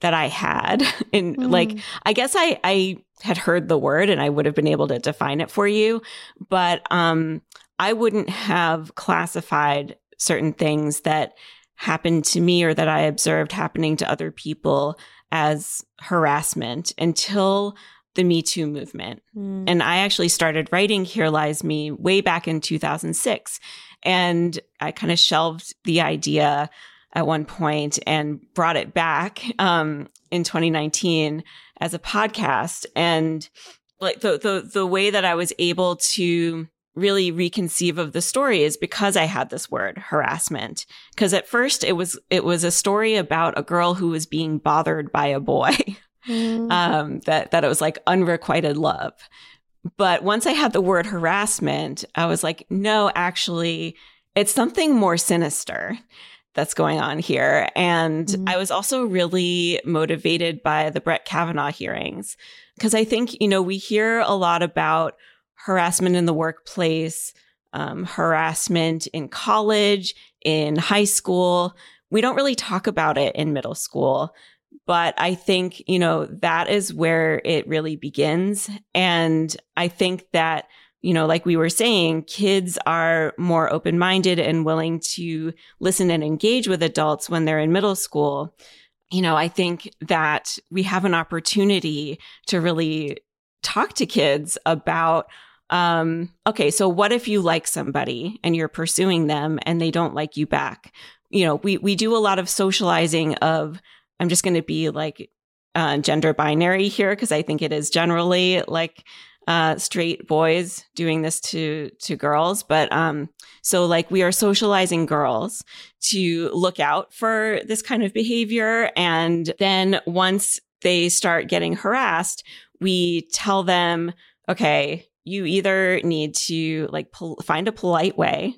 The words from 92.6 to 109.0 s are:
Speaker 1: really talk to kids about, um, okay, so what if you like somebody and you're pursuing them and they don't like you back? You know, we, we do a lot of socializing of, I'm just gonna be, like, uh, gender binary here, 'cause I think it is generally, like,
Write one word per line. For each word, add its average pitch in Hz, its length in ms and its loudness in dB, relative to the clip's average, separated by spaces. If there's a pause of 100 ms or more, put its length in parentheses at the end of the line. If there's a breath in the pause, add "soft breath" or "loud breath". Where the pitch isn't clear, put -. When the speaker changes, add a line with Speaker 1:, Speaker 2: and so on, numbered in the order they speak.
Speaker 1:
really 156 580 -2 (440)
talk - 320 -2
to 226 120 0
kids 151 500 0 (100)
about, 165 600 0 (440 loud breath)
um, 170 600 0 (160)
okay, 180 240 2
so 190 180 2
what 202 240 2
if 240 140 0
you 208 140 2
like 165 260 0
somebody 143 800 -4
and 170 100 2
you're 160 140 0
pursuing 165 580 0
them 151 360 -2
and 165 180 0
they 165 100 0
don't 165 240 0
like 151 220 -6
you 151 100 -2
back? - 460 -4 (380 loud breath)
You 196 140 4
know, 151 120 4
we, 196 220 0
we 196 180 2
do 220 200 2
a - 20 4
lot 202 200 2
of 185 100 -2
socializing 170 880 2
of, 156 440 0 (380 soft breath)
I'm 180 120 0
just 180 140 2
gonna 175 180 2
be, 160 280 -2
like, 151 400 -8 (440)
uh, 151 240 0
gender 156 340 2
binary 170 560 2
here, 202 260 0
'cause 214 180 -4
I 156 100 2
think 151 180 -4
it 151 120 -2
is 151 180 -2
generally, 175 760 2
like, 165 380 -4 (420 loud breath)